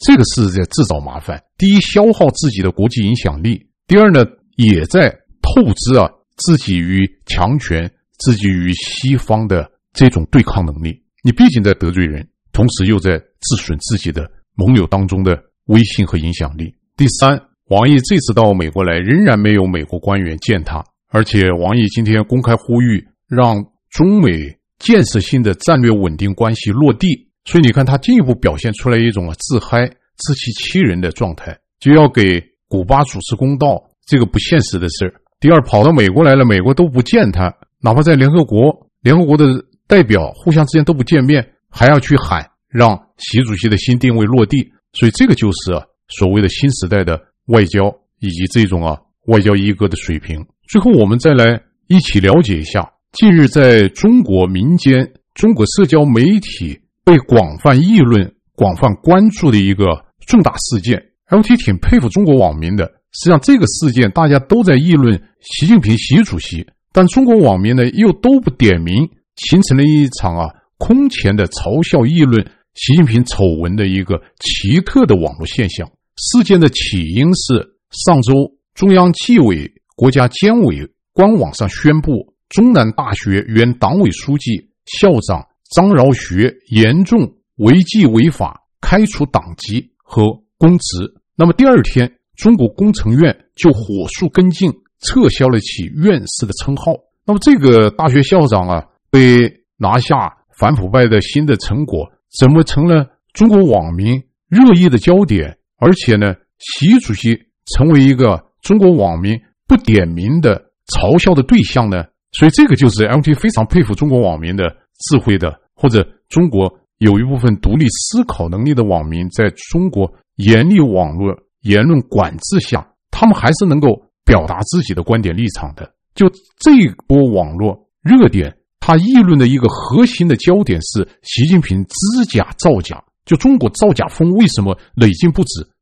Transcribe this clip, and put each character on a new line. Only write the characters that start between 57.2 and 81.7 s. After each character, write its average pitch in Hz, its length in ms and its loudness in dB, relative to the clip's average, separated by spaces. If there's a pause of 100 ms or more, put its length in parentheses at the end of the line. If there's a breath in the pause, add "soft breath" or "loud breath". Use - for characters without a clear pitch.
泛 143 160 2
议 180 260 4
论、 117 320 2 (240)
广 95 200 -2
泛 113 200 0
关 185 360 2
注 - 180 -2
的 110 80 2
一 98 160 0
个 98 120 -2 (420)
重 214 160 4
大 120 140 0
事 - 240 -6
件。 110 220 -4 (240)
L 208 140 2
T 247 160 0
挺 101 220 -2
佩 - 200 0
服 131 100 -2
中 190 140 -2
国 147 140 2
网 87 180 0
民 82 200 -6
的， 98 100 -4 (260)
实 - 140 -16
际 170 60 4
上 156 80 4
这 277 180 2
个 190 80 0
事 - 260 -4
件 113 200 0
大 160 160 0
家 139 100 2
都 208 260 0
在 180 120 4
议 160 180 2
论 120 260 2 (220 soft breath)
习 - 240 -6
近 214 140 6
平 110 180 0
习 160 260 2
主 104 140 -6
席， - 300 -12 (240)
但 185 160 4
中 262 180 2
国 240 140 2
网 107 200 2
民 107 160 0
呢 123 140 2
又 202 240 2
都 262 260 2
不 165 120 -2
点 98 280 2
名， 90 300 -2 (280)
形 - 260 2
成 131 120 0
了 135 80 2
一 147 240 2 (120)
场 85 180 -6
啊 82 160 -8 (260)
空 277 300 2
前 101 260 -2
的 101 140 -2
嘲 131 380 -4
笑 143 180 0
议 160 180 2
论 117 200 2 (300 soft breath)
习 - 220 -2
近 170 100 6
平 120 200 0
丑 - 180 -4 (180)
闻 87 140 -4
的 104 100 -2
一 95 180 -4
个 90 160 -4 (200 soft breath)
奇 131 420 -2
特 254 240 0
的 113 100 4
网 76 220 -4
络 80 80 -10
现 - 240 -6
象。 - 180 -12 (280)
事 - 280 -2
件 180 160 2
的 156 100 4
起 - 340 -6 (120)
因 135 200 0
是 - 400 -6 (160)
上 160 320 0
周 123 100 0 (400)
中 196 200 0
央 180 200 4
纪 240 260 0
委 95 320 0 (240)
国 127 140 2
家 127 200 0
监 220 320 0
委 78 280 -2 (240)
官 208 240 2
网 139 160 -4
上 101 160 -6
宣 151 320 0